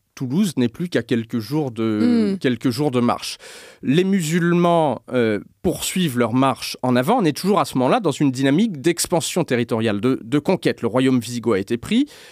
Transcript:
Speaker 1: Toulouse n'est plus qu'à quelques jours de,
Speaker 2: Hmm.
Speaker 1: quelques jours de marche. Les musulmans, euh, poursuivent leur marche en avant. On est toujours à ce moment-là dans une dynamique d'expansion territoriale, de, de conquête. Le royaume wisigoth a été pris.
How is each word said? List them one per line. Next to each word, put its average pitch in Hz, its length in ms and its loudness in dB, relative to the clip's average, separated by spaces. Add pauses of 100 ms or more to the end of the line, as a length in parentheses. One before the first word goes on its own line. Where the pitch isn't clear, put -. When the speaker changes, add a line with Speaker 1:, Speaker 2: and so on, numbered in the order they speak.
(160)
Speaker 1:
Toulouse 147 400 -2
n'est 123 120 2
plus 175 200 -8
qu'à 123 140 -2
quelques 117 380 -2
jours 131 320 -4
de, 190 640 0
Speaker 2:
Hmm. 190 40 -6
Speaker 1:
quelques 127 320 0
jours 139 220 0
de 123 80 0
marche. - 360 -2 (460)
Les 147 220 2
musulmans, 170 1000 2 (100)
euh, 110 280 2 (200)
poursuivent 156 580 -2
leur 117 160 0
marche 127 480 0
en 127 120 0
avant. 143 240 2
On 214 60 0
est 151 120 0
toujours 185 220 0
à 151 60 2
ce - 140 -6
moment-là 139 200 2
dans 175 140 0
une 143 180 0
dynamique 139 500 0
d'expansion 170 600 0
territoriale, 113 580 -2
de, 127 220 0
de 117 160 -2
conquête. 160 440 0
Le 117 40 0
royaume 131 320 2
wisigoth 113 380 -2
a - 20 0
été 113 200 -2
pris. 247 280 0 (260)